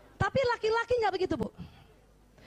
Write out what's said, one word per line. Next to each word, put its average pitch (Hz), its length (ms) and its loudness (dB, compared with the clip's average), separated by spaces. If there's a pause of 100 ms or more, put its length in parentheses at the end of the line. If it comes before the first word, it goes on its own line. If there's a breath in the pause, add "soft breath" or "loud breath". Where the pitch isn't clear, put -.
(180)
Tapi 415 220 0 (180)
laki-laki 453 400 0
nggak 415 160 2
begitu, 370 240 -2
Bu. 208 120 -4 (960 loud breath)